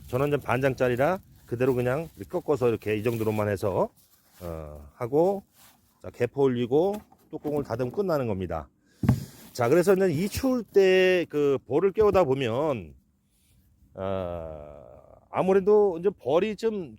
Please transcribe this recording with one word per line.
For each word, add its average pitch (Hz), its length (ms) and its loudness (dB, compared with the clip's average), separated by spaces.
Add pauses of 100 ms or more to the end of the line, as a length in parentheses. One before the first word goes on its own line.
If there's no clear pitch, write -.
저는 139 220 0
좀 143 100 0
반장짜리라 131 800 0 (260)
그대로 127 280 0
그냥 127 420 -2
이렇게 98 140 -16
꺾어서 143 380 0
이렇게 107 280 0
이 104 60 -4
정도로만 110 480 -2
해서, 104 400 -2 (500)
어, 76 540 -12
하고 165 500 0 (580)
자, 95 80 -14
개포 123 320 -2
올리고 135 520 2 (360)
뚜껑을 147 340 -6
닫으면 123 280 -4
끝나는 165 340 -2
겁니다. 87 420 -6 (840)
자, 120 160 0
그래서 170 240 4
이제 190 180 2
이 165 180 -2
추울 254 360 -2
때 185 640 4
그 143 380 2
벌을 170 260 0
깨우다 196 320 4
보면, 127 720 -2 (1000)
어, 85 840 -8 (520)
아무래도 190 680 2
이제 180 120 -2
벌이 185 460 0
좀 190 420 -4